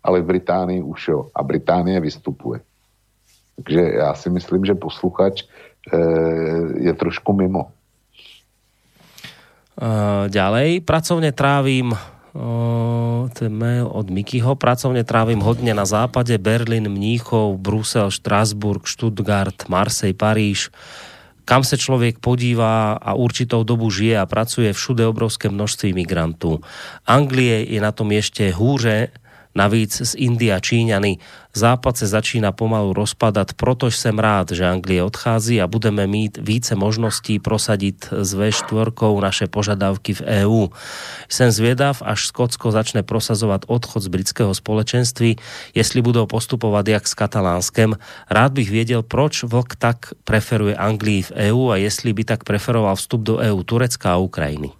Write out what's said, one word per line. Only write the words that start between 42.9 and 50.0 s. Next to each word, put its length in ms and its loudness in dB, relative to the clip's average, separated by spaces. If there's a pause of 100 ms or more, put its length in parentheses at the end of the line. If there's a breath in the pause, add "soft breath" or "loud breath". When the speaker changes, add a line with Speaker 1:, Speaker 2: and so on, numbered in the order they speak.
Speaker 2:
prosazovat 640 0
odchod 360 -2
z 60 -6
britského 460 0
společenství, 840 0 (380 loud breath)
jestli 320 2
budou 240 2
postupovat 580 0
jak 200 0
s 100 -4
Katalánskem. 800 0 (320 loud breath)
Rád 220 4
bych 180 0
věděl, 320 0
proč 400 0
Vlk 320 -2
tak 480 -2